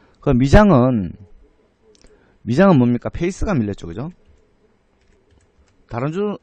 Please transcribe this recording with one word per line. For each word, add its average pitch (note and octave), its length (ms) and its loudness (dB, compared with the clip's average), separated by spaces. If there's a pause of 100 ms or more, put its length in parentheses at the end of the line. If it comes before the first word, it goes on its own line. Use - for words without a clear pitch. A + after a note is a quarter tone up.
(200)
그 D3 120 -2
미장은, C3 840 2 (1300)
미장은 E3 360 2
뭡니까? A#2+ 320 0
페이스가 F#3 440 -6
밀렸죠, G#2 340 -6
그죠? G2+ 220 -12 (1800)
다른 B2+ 220 -8
주, G3+ 320 -6